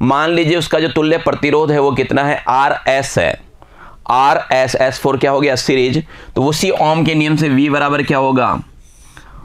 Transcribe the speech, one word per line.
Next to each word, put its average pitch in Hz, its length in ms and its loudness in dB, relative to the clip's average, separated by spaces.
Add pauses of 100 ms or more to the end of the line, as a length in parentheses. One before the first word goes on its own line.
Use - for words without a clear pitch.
मान 139 280 0
लीजिए 170 260 0
उसका 160 240 -2
जो 160 100 0
तुल्य 156 280 0
प्रतिरोध 147 540 0
है 147 80 2
वो 139 120 2
कितना 131 320 0
है, 147 240 -2
आरएस 135 680 0
है, 82 200 0 (720)
आरएस 131 680 2
एस 131 240 0
फ़ोर 139 160 0
क्या 139 140 0
हो 139 100 0
गया, 139 160 0
सीरीज, 131 460 0 (340)
तो 131 80 0
उसी 156 280 0
ओम 156 320 0
के 160 100 0
नियम 151 220 0
से 151 120 0
वी 139 220 2
बराबर 143 320 0
क्या 135 160 0
होगा, 127 400 0 (840)